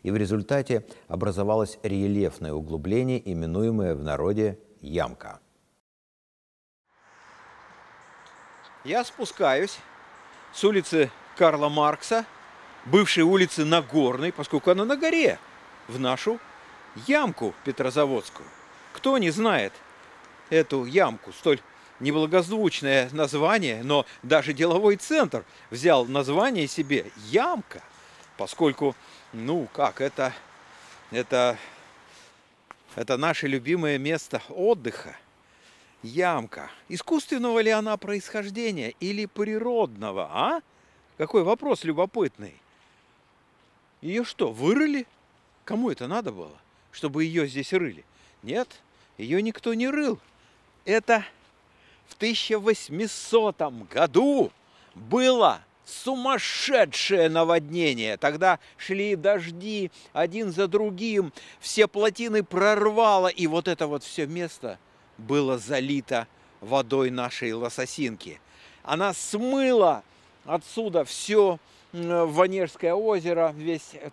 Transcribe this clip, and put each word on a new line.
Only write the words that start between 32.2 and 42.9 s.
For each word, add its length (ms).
это 240
наше 300
любимое 500
место 500
отдыха. 680
Ямка. 680
Искусственного 720
ли 120
она 280
происхождения 1040
или 260
природного, 1080
а? 300
Какой 240
вопрос 420
любопытный. 720